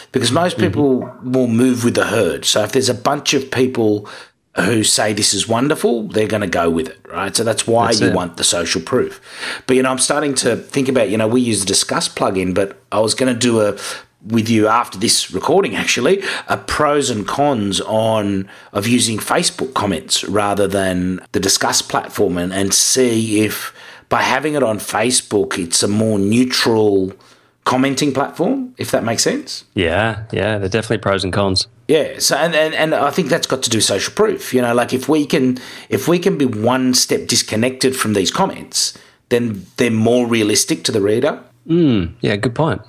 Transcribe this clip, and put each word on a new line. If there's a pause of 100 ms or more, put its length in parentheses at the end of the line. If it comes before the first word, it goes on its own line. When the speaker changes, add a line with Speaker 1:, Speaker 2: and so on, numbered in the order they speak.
(120)
Speaker 1:
Because
most
Speaker 2:
Mm-hmm.
Speaker 1:
people
will
move
with
the
herd.
So
if
there's
a
bunch
of
people (460)
who
say
this
is
wonderful,
they're
gonna
go
with
it, (120)
right?
So
that's
why
Speaker 2:
That's
Speaker 1:
you
Speaker 2:
it.
Speaker 1:
want
the
social
proof. (460)
But,
you
know,
I'm
starting
to
think
about,
you
know,
we
use
the
Disqus
plugin,
but (160)
I
was
gonna
do
a, (480)
with
you
after
this
recording,
actually, (240)
a
pros
and
cons
on, (240)
of
using
Facebook
comments
rather
than (120)
the
Disqus
platform
and,
and
see
if (360)
by
having
it
on
Facebook,
it's
a
more
neutral (520)
commenting
platform,
if
that
makes
sense. (100)
Speaker 2:
Yeah,
yeah,
they're
definitely
pros
and
cons. (220)
Speaker 1:
Yeah,
so
and,
and,
and
I
think
that's
got
to
do
social
proof.
You
know,
like,
if
we
can, (320)
if
we
can
be
one
step
disconnected
from
these
comments, (320)
then (120)
they're
more
realistic
to
the
reader. (260)
Speaker 2:
Mm,
yeah,
good
point.